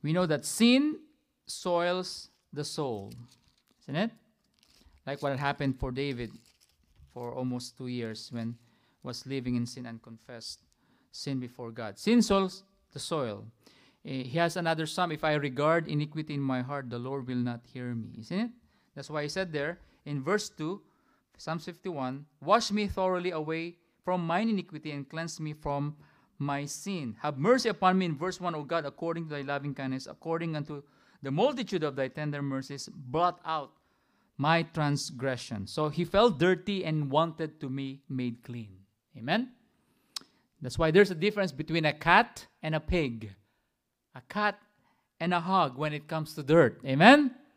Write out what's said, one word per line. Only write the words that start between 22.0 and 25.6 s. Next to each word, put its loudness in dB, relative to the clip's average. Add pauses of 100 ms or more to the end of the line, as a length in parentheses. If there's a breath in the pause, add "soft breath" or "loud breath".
"Wash 4
me 2
thoroughly 0
away -4 (300)
from 0
mine 2
iniquity -4
and -8
cleanse -8
me -6
from -4 (420 soft breath)